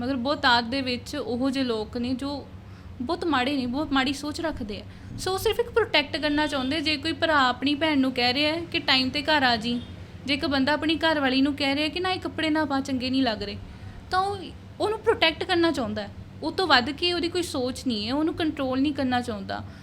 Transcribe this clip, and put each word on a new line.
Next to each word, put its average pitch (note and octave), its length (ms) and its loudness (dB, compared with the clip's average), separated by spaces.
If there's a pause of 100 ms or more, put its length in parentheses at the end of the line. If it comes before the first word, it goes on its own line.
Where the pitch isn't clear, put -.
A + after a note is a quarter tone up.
ਮਗਰ B3+ 160 -2
ਬਹੁਤਾਤ B3+ 480 2
ਦੇ B3+ 160 -2
ਵਿੱਚ B3+ 360 -4
ਉਹੋ B3+ 340 0
ਜਿਹੇ C4+ 140 0
ਲੋਕ A3 320 -2
ਨੇ B3 180 -2
ਜੋ C#4 320 -6 (560)
ਬਹੁਤ E4+ 220 -2
ਮਾੜੇ C#4+ 320 2
ਨੇ, B3 100 0
ਬਹੁਤ C#4+ 260 -2
ਮਾੜੀ C4+ 200 2
ਸੋਚ D4 280 -6
ਰੱਖਦੇ A#3 400 -4
ਆ। - 40 -14 (340)
ਸੋ F#4 140 -2
ਉਹ F#4+ 60 0
ਸਿਰਫ G#4 220 2
ਇੱਕ A#4+ 100 -2
ਪ੍ਰੋਟੈਕਟ E4 460 2
ਕਰਨਾ D4+ 300 2
ਚਾਹੁੰਦੇ। C#4+ 340 -2
ਜੇ D4+ 160 0
ਕੋਈ D#4 160 -2
ਭਰਾ D4 360 4
ਆਪਣੀ C4 260 0
ਭੈਣ D4+ 240 2
ਨੂੰ C4 140 4
ਕਹਿ B3 220 2
ਰਿਹਾ D4+ 180 2
ਹੈ E4 80 -2 (120)
ਕਿ E4+ 60 0
"ਟਾਈਮ C4 300 4
'ਤੇ D4 140 -2
ਘਰ D4+ 200 4
ਆ A#3+ 140 4
ਜੀ", A#3+ 240 -2 (460)
ਜੇ C4+ 80 2
ਇੱਕ D4 120 0
ਬੰਦਾ C4+ 260 2
ਆਪਣੀ D#4 240 0
ਘਰ D#4 240 2
ਵਾਲੀ C4 200 4
ਨੂੰ C#4 140 4
ਕਹਿ C#4 200 0
ਰਿਹਾ D4+ 140 0
ਕਿ F4 120 -4
"ਨਾ, F#4 100 0
ਇਹ F#4 100 -2
ਕੱਪੜੇ D#4+ 300 -2
ਨਾ D#4 140 2
ਪਾ, C4+ 160 0
ਚੰਗੇ C4 300 -2
ਨਹੀਂ C4+ 120 4
ਲੱਗ G#3+ 200 0
ਰਹੇ", G3+ 140 -6 (540)
ਤਾਂ F#4 100 2
ਉਹ G4+ 180 0 (420)
ਉਹਨੂੰ G#4 180 2
ਪ੍ਰੋਟੈਕਟ F4 460 2
ਕਰਨਾ E4+ 260 4
ਚਾਹੁੰਦਾ G#3+ 320 -2
ਹੈ। G3+ 60 -10 (340)
ਉਹ D#4+ 100 -4
ਤੋਂ F#4+ 140 0
ਵੱਧ C4 240 6
ਕੇ F4 220 0
ਉਹਦੀ E4+ 160 0
ਕੋਈ F4 140 -2
ਸੋਚ C4 440 -4
ਨਹੀਂ G#3+ 220 -2
ਹੈ, B3+ 60 -2
ਉਹਨੂੰ D#4 200 0
ਕੰਟਰੋਲ C4+ 460 0
ਨਹੀਂ D4 120 4
ਕਰਨਾ B3+ 280 0
ਚਾਹੁੰਦਾ। G3+ 440 -6 (180)